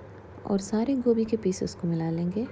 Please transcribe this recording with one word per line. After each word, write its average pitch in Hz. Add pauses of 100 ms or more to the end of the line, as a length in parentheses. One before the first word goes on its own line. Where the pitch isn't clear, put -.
(460)
और 202
सारे 226
गोभी 233
के 220
पीसेस 190
को -
मिला 165
लेंगे। 180